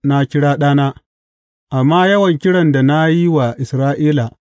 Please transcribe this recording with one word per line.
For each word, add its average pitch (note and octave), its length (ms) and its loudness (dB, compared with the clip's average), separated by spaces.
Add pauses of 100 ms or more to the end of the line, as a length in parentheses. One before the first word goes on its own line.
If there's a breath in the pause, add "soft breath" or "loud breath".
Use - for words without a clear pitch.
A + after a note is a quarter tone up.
na C#3 220 0
kira C#3+ 320 -2
ɗana, C#3+ 360 0 (800)
amma D#3 360 2
yawan G3 300 0
kiran F3+ 340 0
da C3+ 120 0
na D#3 240 2
yi E3+ 200 0
wa C3+ 300 -2
Isra'ila, C#3 720 -2 (140)